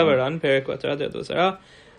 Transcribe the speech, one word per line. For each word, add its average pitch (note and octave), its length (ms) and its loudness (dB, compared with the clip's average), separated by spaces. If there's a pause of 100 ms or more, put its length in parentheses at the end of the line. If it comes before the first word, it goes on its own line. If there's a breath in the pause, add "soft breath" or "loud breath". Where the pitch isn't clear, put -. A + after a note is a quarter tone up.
הר"ן, C#3 340 2
פרק C3+ 260 2
בתרת C#3+ 320 -4
יהדות - 240 -6
זרה, F3+ 260 2 (480 soft breath)